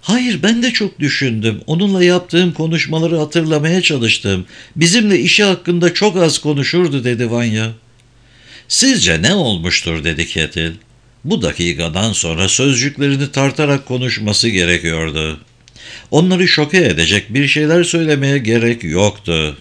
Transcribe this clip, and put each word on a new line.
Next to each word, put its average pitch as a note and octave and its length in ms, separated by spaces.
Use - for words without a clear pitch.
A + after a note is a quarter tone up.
"Hayır, A#3 420
ben A#3 200
de B3+ 80
çok G#3+ 300
düşündüm. A2+ 640
Onunla F3+ 380
yaptığım F3 480
konuşmaları D#3+ 640
hatırlamaya D#3 640
çalıştım. A2 640
Bizimle F#3+ 440
işi F3+ 240
hakkında F3 500
çok G3 220
az E3 220
konuşurdu," C#3+ 680
dedi A#2+ 260
Vanya. A2+ 420
"Sizce A#2+ 540
ne C#3+ 120
olmuştur?" F2 680
dedi D#2+ 220
Ketil. D#2+ 440
Bu D#3+ 180
dakikadan E2 680
sonra - 360
sözcüklerini C#3 840
tartarak C#3 540
konuşması A#2+ 600
gerekiyordu. E2 920
Onları F3+ 380
şoke D#3 360
edecek F#2 500
bir C#3 140
şeyler D3+ 360
söylemeye D3 540
gerek A#2 460
yoktu. E2 760